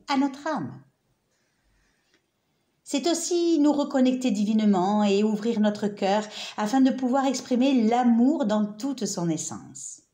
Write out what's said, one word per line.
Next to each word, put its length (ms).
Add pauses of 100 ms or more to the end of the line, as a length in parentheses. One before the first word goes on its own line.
à 80
notre 320
âme. 340 (2000)
C'est 260
aussi 520
nous 120
reconnecter 600
divinement 720
et 180
ouvrir 380
notre 260
cœur 380 (320)
afin 240
de 100
pouvoir 360
exprimer 560
l'amour 640
dans 180
toute 420
son 220
essence. 720 (140)